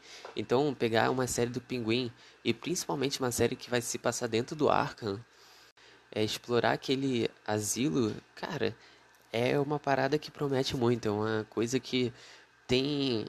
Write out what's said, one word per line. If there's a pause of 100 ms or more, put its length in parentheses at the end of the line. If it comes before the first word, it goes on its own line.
(360)
Então,
pegar
uma
série
do
Pinguim, (320)
e
principalmente
uma
série
que
vai
se
passar
dentro
do
Arkham, (920)
é,
explorar
aquele (160)
asilo, (200)
cara, (560)
é
uma
parada
que
promete
muito,
é
uma
coisa
que (540)
tem